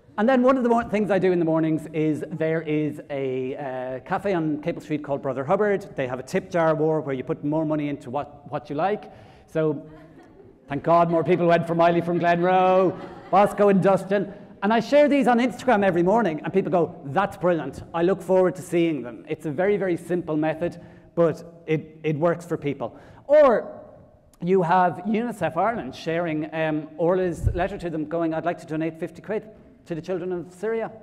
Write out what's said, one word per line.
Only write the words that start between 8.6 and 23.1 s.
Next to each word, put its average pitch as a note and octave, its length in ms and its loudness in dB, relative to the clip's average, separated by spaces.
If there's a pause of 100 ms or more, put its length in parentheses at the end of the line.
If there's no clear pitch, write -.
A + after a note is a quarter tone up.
you C#3+ 60 -6
like. G3 360 -2 (340)
So D#3 420 -2 (800)
thank C#3+ 140 -4
God E3+ 300 4
more E3 120 2
people F3 220 2
went E3+ 220 4
for E3+ 80 -2
Miley E3+ 260 4
from F3 180 -2
Glenroe, F#3 800 4 (300)
Bosco G#3 400 4
and F#3+ 140 4
Dustin. F#3+ 500 2 (300)
And G#3 100 2
I A3+ 60 4
share C#4+ 280 4
these C4+ 200 4
on B3 100 4
Instagram A#3 480 2
every F3 160 2
morning, F#3 420 2
and E3 80 -6
people F#3+ 200 0
go, F3 340 0
"That's F#3+ 320 -2
brilliant. D#3+ 460 -2 (100)
I E3 80 -2
look F#3 220 2
forward F#3 320 4
to F3+ 80 -14
seeing E3 400 0
them." A#2 260 -14
It's D#3 160 -8
a D#3 60 -4
very, F#3+ 260 0
very F3+ 200 -2
simple E3+ 380 -4
method, D#3 460 -2 (320)
but - 540 -2
it, - 360 -4
it D#3 140 0
works E3+ 260 0
for D#3+ 140 -6
people. C3+ 420 -6 (280)